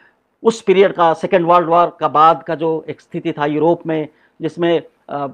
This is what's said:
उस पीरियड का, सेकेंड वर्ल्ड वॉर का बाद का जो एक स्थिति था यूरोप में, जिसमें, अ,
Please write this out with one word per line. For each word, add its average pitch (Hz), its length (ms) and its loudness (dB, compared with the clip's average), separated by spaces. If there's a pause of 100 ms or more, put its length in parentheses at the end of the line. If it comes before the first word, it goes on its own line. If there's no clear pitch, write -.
(420)
उस - 200 0
पीरियड 190 300 2
का, 165 220 0
सेकेंड 175 320 -2
वर्ल्ड 175 220 2
वॉर 170 320 2
का 156 80 -2
बाद 160 340 4
का 165 120 -8
जो 160 340 -4
एक 135 120 -16
स्थिति 160 320 -8
था 147 140 -4
यूरोप 151 400 0
में, 156 220 -4 (340)
जिसमें, 170 400 -2 (260)
अ, 143 260 -8